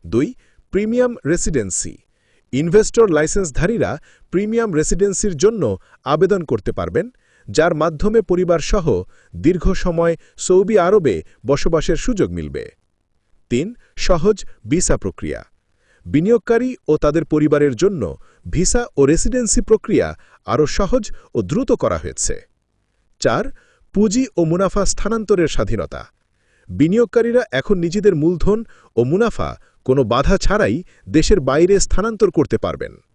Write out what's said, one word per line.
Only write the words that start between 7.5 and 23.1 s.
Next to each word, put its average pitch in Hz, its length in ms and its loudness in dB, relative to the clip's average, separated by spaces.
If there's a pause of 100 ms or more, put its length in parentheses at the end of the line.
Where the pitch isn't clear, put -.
মাধ্যমে 165 480 0
পরিবারসহ 175 640 0 (480)
দীর্ঘ 147 300 0 (100)
সময় 170 400 0 (240)
সৌদি 190 400 2
আরবে 175 360 4 (320)
বসবাসের 156 580 0
সুযোগ 117 260 0
মিলবে। 76 340 -8 (840)
তিন, 123 160 0 (320)
সহজ 190 380 2 (320)
ভিসা 151 280 0
প্রক্রিয়া। 78 440 -8 (640)
বিনিয়োগকারী 233 640 0 (180)
ও 151 80 2
তাদের 151 300 0
পরিবারের 147 500 2
জন্য 180 260 -2 (440)
ভিসা 165 360 0 (140)
ও 143 100 -2
রেসিডেন্সি 214 560 0
প্রক্রিয়া 170 460 0 (380)
আরও 127 220 0
সহজ 208 360 0 (300)
ও 131 80 -2
দ্রুত 156 280 -4 (120)
করা 95 160 -2
হয়েছে। - 360 -6 (840)